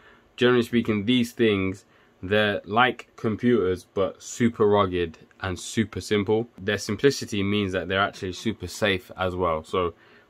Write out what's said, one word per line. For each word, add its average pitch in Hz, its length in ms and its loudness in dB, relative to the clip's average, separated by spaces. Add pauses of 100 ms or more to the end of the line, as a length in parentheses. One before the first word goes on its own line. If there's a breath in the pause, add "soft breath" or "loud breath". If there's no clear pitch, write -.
(380 soft breath)
Generally 123 260 6
speaking, 113 400 0
these 120 300 2
things, 98 500 0 (400 soft breath)
they're 104 400 2
like 110 540 -2
computers, 104 760 0
but - 300 -4
super 113 420 0
rugged 92 520 2 (240)
and 92 180 -6
super - 400 -4
simple. 107 480 0 (100)
Their 101 200 -2
simplicity 107 680 0
means 101 300 -2
that 87 160 -4
they're 95 100 0
actually 98 320 -4
super 104 360 -6
safe 95 500 -2
as 92 180 -2
well. 82 300 -2
So 90 280 -2 (360 soft breath)